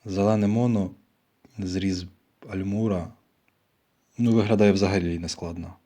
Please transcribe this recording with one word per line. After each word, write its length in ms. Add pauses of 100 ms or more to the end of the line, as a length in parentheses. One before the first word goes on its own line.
Зелене 420
моно, 440 (680)
зріз 480 (420)
Альмура. 640 (1040)
Ну, 140
виглядає 400
взагалі 460
нескладно. 560 (120)